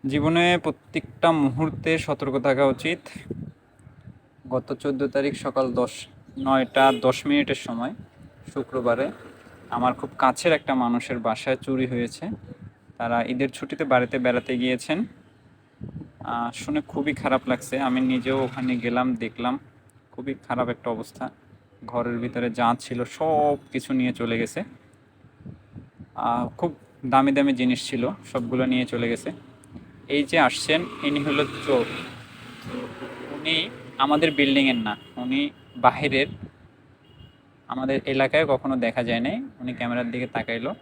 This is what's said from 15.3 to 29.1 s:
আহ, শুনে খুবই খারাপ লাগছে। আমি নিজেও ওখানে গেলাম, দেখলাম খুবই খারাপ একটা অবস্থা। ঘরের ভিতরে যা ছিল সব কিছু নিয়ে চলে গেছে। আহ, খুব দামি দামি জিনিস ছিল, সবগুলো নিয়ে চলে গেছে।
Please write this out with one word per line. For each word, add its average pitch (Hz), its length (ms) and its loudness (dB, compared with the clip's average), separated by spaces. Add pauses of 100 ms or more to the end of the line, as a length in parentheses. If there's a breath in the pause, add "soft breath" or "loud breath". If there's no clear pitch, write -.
আহ, 117 280 -4
শুনে 302 280 -2
খুবই 147 320 -4
খারাপ 131 360 0
লাগছে। 127 320 -2
আমি 127 200 2
নিজেও 131 440 2
ওখানে 127 320 -2
গেলাম, 120 380 0
দেখলাম 120 440 -4 (540)
খুবই 131 220 -8 (140)
খারাপ 123 200 0
একটা 120 220 -6
অবস্থা। 113 400 -8 (560)
ঘরের 120 320 -2
ভিতরে 120 320 -2
যা 120 300 2
ছিল 123 240 -6
সব 151 520 2 (160)
কিছু 135 200 -4
নিয়ে 127 200 2
চলে 117 260 -2
গেছে। 117 260 -4 (1500)
আহ, 120 340 -2 (100)
খুব 170 160 -2 (320)
দামি 135 260 6
দামি 139 200 4
জিনিস 127 340 0
ছিল, 127 220 -2 (240)
সবগুলো 127 340 0
নিয়ে 127 180 2
চলে 120 240 -2
গেছে। - 240 -4 (760)